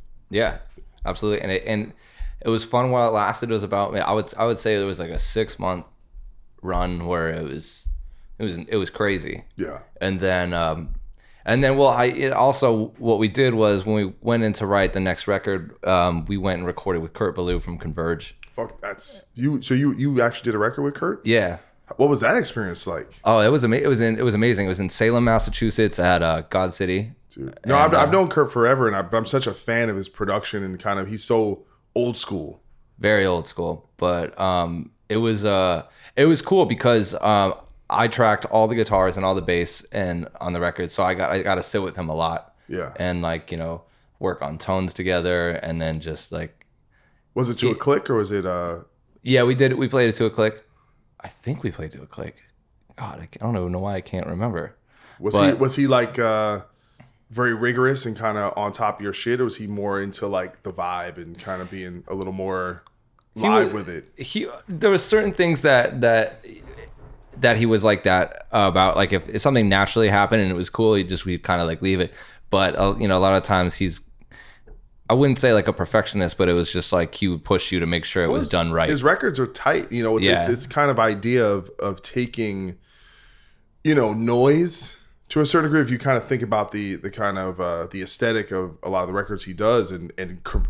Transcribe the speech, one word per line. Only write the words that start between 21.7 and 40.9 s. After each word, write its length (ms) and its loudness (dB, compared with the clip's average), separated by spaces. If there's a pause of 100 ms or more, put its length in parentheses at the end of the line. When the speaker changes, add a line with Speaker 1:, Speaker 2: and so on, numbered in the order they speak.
Speaker 2:
What 140 4
was 100 2
that 160 2
experience 500 -4
like? 380 -8
Speaker 1:
Oh, 160 6
it 80 6
was 160 4
ama-, 180 2
it 60 2
was 120 4
in, 200 2
it 40 0
was 120 2
amazing. 300 2
It 40 0
was 120 -2
in 80 -2
Salem, 340 2
Massachusetts 760 2
at, 240 4
uh, 280 2
God 240 0
City. 400 -2 (180)
Speaker 2:
Dude. 340 -12
No, 80 0
Speaker 1:
And, 0 -
Speaker 2:
I've, 220 6
I've 140 4
Speaker 1:
uh, 20 -4
Speaker 2:
known 180 4
Kurt 220 2
forever, 340 4
and 100 0
I'm, 160 -4
I'm 140 0
such 220 -2
a 60 -2
fan 360 -2
of 60 -4
his 140 -8
production 540 -4
and 140 -8
kind 220 -4
of, 80 -6
he's 160 -8
so 420 0 (300)
old 220 0
school. 440 -8 (380)
Speaker 1:
Very 260 4
old 220 -2
school, 500 -8
but, 420 -2
um, 520 -2 (160)
it 100 -2
was, 280 0
uh, 380 2 (320)
it 100 6
was 180 4
cool 220 4
because, 500 2
um, 400 2 (360)
I 160 2
tracked 380 2
all 220 4
the 80 -2
guitars 420 2
and 80 -2
all 80 2
the 80 -2
bass 500 -2
and 360 -4 (120)
on 140 -6
the 60 -4
record, 320 -4